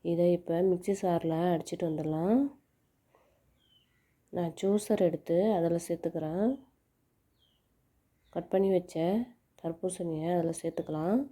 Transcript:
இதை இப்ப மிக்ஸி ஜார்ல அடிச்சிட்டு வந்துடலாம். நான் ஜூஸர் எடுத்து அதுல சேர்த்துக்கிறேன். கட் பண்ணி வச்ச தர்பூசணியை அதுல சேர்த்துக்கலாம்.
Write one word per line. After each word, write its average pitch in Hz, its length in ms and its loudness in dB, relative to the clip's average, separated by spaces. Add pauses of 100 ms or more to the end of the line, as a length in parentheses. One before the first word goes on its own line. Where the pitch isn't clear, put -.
(100)
இதை 170 160 4 (100)
இப்ப 170 300 -2
மிக்ஸி 185 340 0
ஜார்ல 165 380 0 (140)
அடிச்சிட்டு 170 360 -4
வந்துடலாம். 160 540 0 (1900)
நான் 170 240 -2
ஜூஸர் 202 480 2
எடுத்து 170 300 0 (180)
அதுல 170 300 2
சேர்த்துக்கிறேன். 165 580 -2 (1900)
கட் 170 160 -6
பண்ணி 196 240 4
வச்ச 170 300 0 (560)
தர்பூசணியை 165 720 -4
அதுல 165 240 0
சேர்த்துக்கலாம். 165 580 -2 (120)